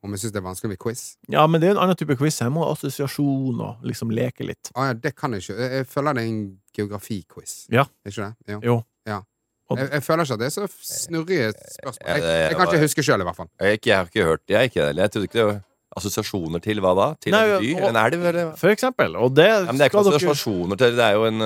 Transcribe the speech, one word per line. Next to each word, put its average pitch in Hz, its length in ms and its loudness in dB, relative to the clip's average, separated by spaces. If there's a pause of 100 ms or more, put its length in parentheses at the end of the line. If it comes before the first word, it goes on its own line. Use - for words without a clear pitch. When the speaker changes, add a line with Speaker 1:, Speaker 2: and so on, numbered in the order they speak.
Speaker 1:
Om 101 100 -8
jeg 95 60 -8
synes 110 140 -6
det 104 60 -4
er 90 60 -10
vanskelig 95 240 -8
med 95 80 -8
quiz? 117 240 -8 (260)
Speaker 2:
Ja, 147 180 4
men 165 140 4
det 170 80 4
er 208 60 4
en 202 80 0
annen 185 160 2
type 147 180 -2
quiz. 147 240 0
Her 120 120 0
må 160 160 -2
assosiasjon 135 920 -2
og 110 260 -10
liksom 117 280 -6
leke 123 320 -4
litt. - 300 -12
Speaker 1:
Å 135 140 -2
ja, - 40 -2
det 127 220 -6
kan 135 180 -6
jeg 92 80 -6
ikke. 98 160 -10
Jeg, 123 120 -4 (100)
jeg 131 100 -4
føler 143 240 -2
det 123 80 -2
er 113 100 -2
en 110 100 -4 (340)
geografiquiz. 104 760 -8 (180)
Speaker 2:
Ja. 123 140 2 (180)
Speaker 1:
Er 101 80 -12
ikke 101 160 -10
det? 104 260 -14
Jo. 104 80 -10
Speaker 2:
Jo. 120 140 2 (320)
Speaker 1:
Ja. 104 120 -6 (500)
Speaker 2:
Og 123 100 -2
Speaker 1:
Jeg, 135 160 -4
jeg 139 100 -4
føler 160 160 2
ikke 135 140 -2
at 107 60 -4
det 123 40 -2
er 147 80 -6
så 196 140 -6
snurrige 165 800 -4 (100)
spørsmål. - 500 -14
Speaker 3:
Ja, 87 60 2
Speaker 1:
Jeg, 151 100 2
Speaker 3:
det 82 140 2
Speaker 1:
jeg 80 160 4
kan 80 80 -2
Speaker 3:
var 90 140 -2
Speaker 1:
ikke 151 100 4
huske 147 240 -2
selv, 104 160 2
i - 20 -4
hvert 85 140 -8
fall. 87 80 -12 (100)
Speaker 3:
Jeg, 101 220 2
ikke, 117 100 -2
jeg 98 80 4
har 90 140 -4
ikke 92 160 2
hørt 80 180 0
det, 95 80 0
jeg, 120 160 2
ikke 80 140 0
heller. 73 180 0
Jeg 104 140 0
trodde 98 140 -2
ikke 117 100 0
det 110 80 4
var 104 100 -2 (380)
assosiasjoner 90 640 -4
til 107 220 -2
hva 92 100 4
da? 101 140 2 (160)
Til 185 100 0
Speaker 2:
Nei, 220 140 4
Speaker 3:
en 190 160 0
by? 131 160 -2
Speaker 2:
og 196 80 0
Speaker 3:
En 113 160 2
elv, 170 260 0
eller 170 140 -2
hva? 160 160 -8
Speaker 2:
For 202 140 4
eksempel, 143 440 -2
og 127 160 2
det 160 140 10
Speaker 3:
Ja, 220 160 4
men 131 160 -2
det 139 80 8
er - 20 4
ikke 202 140 2
Speaker 2:
skal 196 80 6
dere 147 80 4
Speaker 3:
assosiasjoner 101 640 0
til, 120 160 4
det 113 80 6
er 104 100 4
jo 110 140 4
en, 110 140 -2